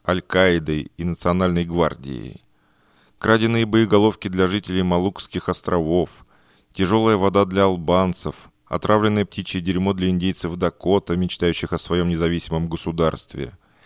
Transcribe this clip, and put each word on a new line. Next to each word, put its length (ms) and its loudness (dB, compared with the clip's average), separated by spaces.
Аль-Каидой 920 0
и 80 -8
Национальной 600 0
гвардией? 800 -4
Краденые 480 2
боеголовки 640 4
для 200 2
жителей 340 -2
Малукских 680 -2
островов, 760 -2
тяжёлая 440 2
вода 280 4
для 200 2
албанцев, 840 0
отравленное 580 2
птичье 360 -6
дерьмо 320 0
для 160 0
индейцев 480 -2
Дакота, 600 0
мечтающих 560 -2
о 60 -2
своём 300 -2
независимом 600 -2
государстве. 840 -4